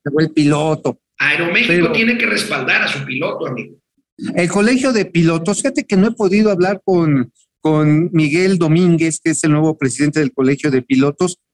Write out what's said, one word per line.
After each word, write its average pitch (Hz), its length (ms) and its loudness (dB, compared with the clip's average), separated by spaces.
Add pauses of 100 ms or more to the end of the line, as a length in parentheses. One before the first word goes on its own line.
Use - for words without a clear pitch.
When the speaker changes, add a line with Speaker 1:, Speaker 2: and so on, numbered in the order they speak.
Speaker 1:
pegó 143 180 -2
el 160 100 0
piloto. 151 680 0 (200)
Speaker 2:
Aeroméxico 170 540 0
Speaker 1:
Pero 170 180 2
Speaker 2:
tiene 233 260 0
que - 80 -2
respaldar 185 580 -2
a 185 40 -4
su 139 180 -6
piloto, 151 420 -6
amigo. 120 280 -12 (600)
Speaker 1:
el 175 140 0
Colegio 247 440 0
de 196 120 0
Pilotos, 170 520 0
fíjate 269 280 -4
que 196 120 0
no 196 100 4
he 233 40 0
podido 208 400 2
hablar 190 340 0
con, 156 460 0 (280)
con 156 540 2
Miguel 170 440 2
Domínguez, 165 640 2
que 165 100 -2
es - 120 -4
el 156 80 2
nuevo 156 260 2
presidente 143 440 -2
del 135 120 -2
Colegio 139 380 0
de 131 100 2
Pilotos, 143 560 0 (160)